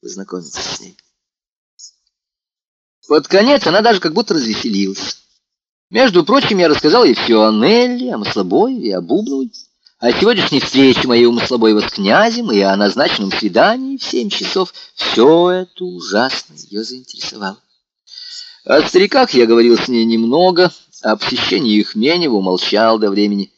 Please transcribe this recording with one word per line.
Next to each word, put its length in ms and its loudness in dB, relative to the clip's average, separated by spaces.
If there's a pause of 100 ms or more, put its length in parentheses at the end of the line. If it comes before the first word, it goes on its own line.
познакомиться 600 -14
с 180 -10
ней. 160 -20 (2000)
Под 200 0
конец 380 2
она 160 2
даже 180 2
как 140 -4
будто 200 -2
развеселилась. 840 -4 (720)
Между 340 2
прочим, 340 0
я 100 2
рассказал 360 2
ей 100 4
все 280 2
о 100 4
Нелли, 560 0
о 100 -6
Маслобоеве, 800 -2
о 60 -6
Бубновой, 500 -4 (500)
о 80 2
сегодняшней 480 0
встрече 480 2
моей 200 4
у 60 4
Маслобоева 460 2
с 140 -6
князем 580 0
и 80 2
о 160 2
назначенном 560 -2
свидании 680 -2
в 40 -12
семь 280 -6
часов. 440 -6 (220)
Все 520 2
это 360 -6
ужасно 720 -6
ее 280 -12
заинтересовало. 800 -14 (1000)
О 180 2
стариках 500 0
я 140 4
говорил 320 4
с 80 -6
ней 180 -2
немного, 680 0 (300)
о 120 0
посещении 680 -2
Ихменева 540 -2
умолчал 640 0
до 120 0
времени. 480 -2